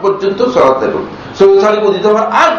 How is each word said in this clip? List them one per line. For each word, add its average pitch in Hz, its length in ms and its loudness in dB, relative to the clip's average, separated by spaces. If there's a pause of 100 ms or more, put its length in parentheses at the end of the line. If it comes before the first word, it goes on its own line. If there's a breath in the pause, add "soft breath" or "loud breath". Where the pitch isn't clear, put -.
পর্যন্ত 196 480 -2
সালাত 131 280 0
আদায় - 140 -4
করবে, - 480 -10
সুবহে 196 220 6
সাদিক 214 240 0
উদিত 190 200 0
হওয়ার 214 260 0
আগ 320 280 2